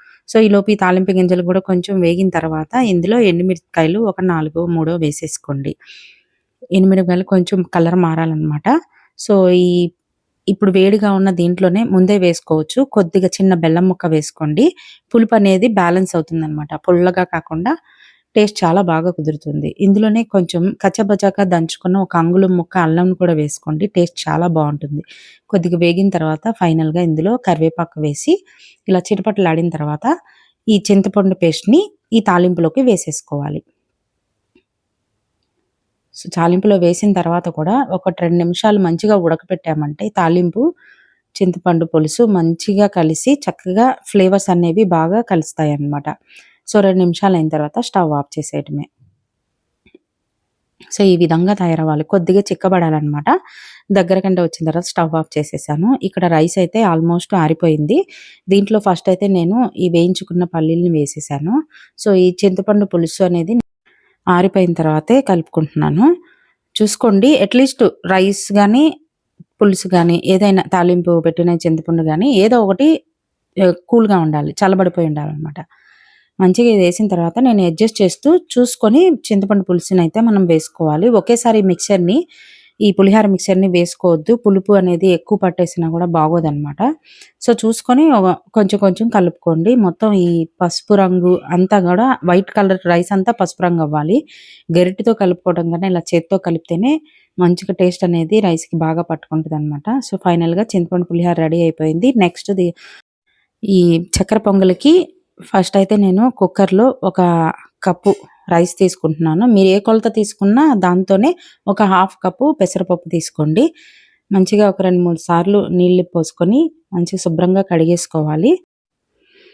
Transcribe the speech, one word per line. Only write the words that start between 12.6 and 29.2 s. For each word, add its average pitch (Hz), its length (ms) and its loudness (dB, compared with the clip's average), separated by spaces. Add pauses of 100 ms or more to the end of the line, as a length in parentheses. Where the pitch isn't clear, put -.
కొద్దిగా 190 440 0
చిన్న 190 260 0
బెల్లం 170 340 2
ముక్క 180 180 -4
వేసుకోండి, 156 580 -2 (440)
పులుపు 226 260 2
అనేది 196 340 4
బ్యాలెన్స్ 185 480 0
అవుతుందన్నమాట. 156 580 -6
పుల్లగా 180 500 0
కాకుండా 170 500 -6 (640)
టేస్ట్ 208 220 2
చాలా 175 240 2
బాగా 170 280 -2
కుదురుతుంది. 151 580 -6 (120)
ఇందులోనే 208 420 2
కొంచెం 180 400 -2 (180)
కచ్చబచ్చాగా 202 640 -2
దంచుకున్న 175 540 -2
ఒక 185 180 -4
అంగుళం 180 400 2
ముక్క 170 220 -6
అల్లం 170 340 0
కూడా 175 220 0
వేసుకోండి, 156 520 -6
టేస్ట్ 175 340 -2
చాలా 160 260 -2
బాగుంటుంది. 147 560 -4 (460)
కొద్దిగా 175 300 -2
వేగిన 175 300 0
తర్వాత 160 420 -4
ఫైనల్గా 160 520 -2
ఇందులో 165 340 -2
కరివేపాకు 165 640 -4
వేసి 151 320 -4 (560)
ఇలా 180 120 2
చిటపటలాడిన 185 680 -2